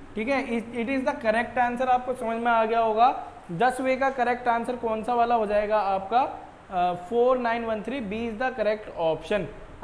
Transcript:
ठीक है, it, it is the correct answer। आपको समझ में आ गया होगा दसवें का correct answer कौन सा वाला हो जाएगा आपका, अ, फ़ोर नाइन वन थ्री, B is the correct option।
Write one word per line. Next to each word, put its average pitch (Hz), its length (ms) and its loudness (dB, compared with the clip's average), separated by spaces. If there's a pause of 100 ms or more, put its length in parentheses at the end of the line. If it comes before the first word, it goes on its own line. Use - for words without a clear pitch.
(140)
ठीक 220 140 -2
है, 277 200 0
it, 233 280 -4
it 233 120 -2
is 269 200 -2
the 277 60 2 (100)
correct 233 340 0
answer। 240 300 0
आपको 254 260 2
समझ 226 220 -4
में 233 160 0
आ 226 120 4
गया 226 160 2
होगा 226 460 4 (260)
दसवें 254 460 2
का 269 120 2
correct 247 380 0
answer 233 280 0
कौन 220 260 -2
सा 240 120 -2
वाला 240 200 4
हो 220 120 2
जाएगा 208 320 2
आपका, 196 420 2
अ, 180 760 -2
फ़ोर 240 440 2
नाइन 233 260 -2
वन 220 180 -2
थ्री, 269 180 -4
B 220 320 -4
is 214 100 -6
the 254 160 -2
correct 214 420 -2
option। 165 420 0 (420)